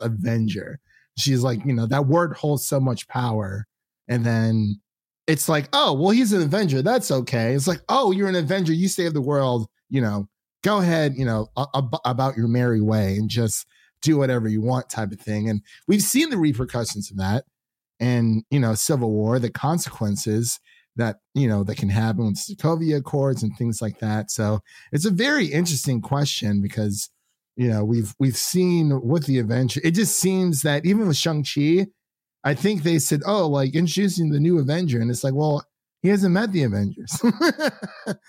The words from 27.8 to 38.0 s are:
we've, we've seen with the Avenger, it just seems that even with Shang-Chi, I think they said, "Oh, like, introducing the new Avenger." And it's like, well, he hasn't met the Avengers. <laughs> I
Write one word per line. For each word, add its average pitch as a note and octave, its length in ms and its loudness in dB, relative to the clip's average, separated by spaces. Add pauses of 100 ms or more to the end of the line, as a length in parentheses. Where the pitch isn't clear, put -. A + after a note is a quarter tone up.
we've, A2+ 340 0
we've C3+ 180 0
seen E3+ 640 2
with C#3+ 240 0
the C3+ 120 2
Avenger, A#2+ 460 0
it E3 80 2
just F#3+ 260 0
seems F3+ 440 0
that C#3+ 220 0
even G#3 220 2
with D3+ 100 2
Shang-Chi, D#3+ 680 2 (580)
I C#3+ 100 2
think F#3+ 280 0
they E3 160 2
said, D3 260 0
"Oh, G3 240 2
like, C#3 280 0
introducing E3+ 540 2
the C#3+ 100 2
new E3+ 180 4
Avenger." D3 420 0
And A#2 120 0
it's A2+ 100 -6
like, C3+ 120 0
well, D3 300 0 (380)
he F3 60 2
hasn't G3 260 4
met G#3 160 0
the E3 140 2
Avengers. - 560 -2
<laughs> - 20 -8
I C4 920 -2 (120)